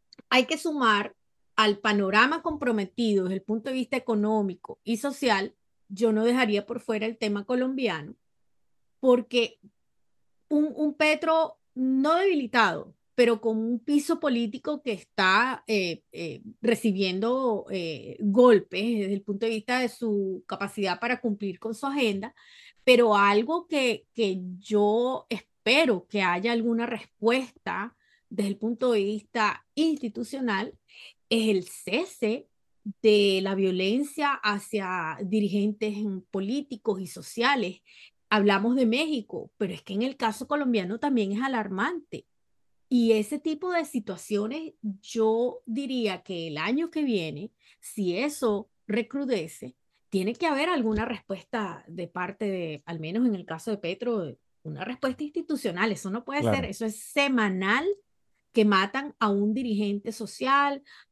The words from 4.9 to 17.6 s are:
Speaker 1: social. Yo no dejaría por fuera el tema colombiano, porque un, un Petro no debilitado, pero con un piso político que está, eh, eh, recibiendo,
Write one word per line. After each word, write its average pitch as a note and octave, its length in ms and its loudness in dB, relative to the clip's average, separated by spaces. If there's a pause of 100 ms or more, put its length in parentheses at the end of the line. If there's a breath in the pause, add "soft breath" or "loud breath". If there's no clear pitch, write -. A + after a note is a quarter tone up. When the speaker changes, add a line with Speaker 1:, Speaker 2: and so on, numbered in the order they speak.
Speaker 1:
social. A#3 580 0 (340)
Yo G#3+ 240 2
no G#3+ 120 2
dejaría A#3 420 2
por A#3 140 -8
fuera A3 260 -4
el A3+ 100 -6
tema G3+ 280 -2
colombiano, B3+ 720 -2 (840)
porque B3 640 2 (880)
un, D4+ 280 2
un D4+ 180 0
Petro D#4+ 640 2 (160)
no C4 420 2
debilitado, B3+ 800 2 (200)
pero A#3 260 4
con A3 180 0
un A#3 220 0
piso D4 400 2
político C4 640 -2
que A#3+ 100 -4
está, G3+ 760 0
eh, F#3 360 0 (100)
eh, E3 300 -10 (180)
recibiendo, A3 1120 0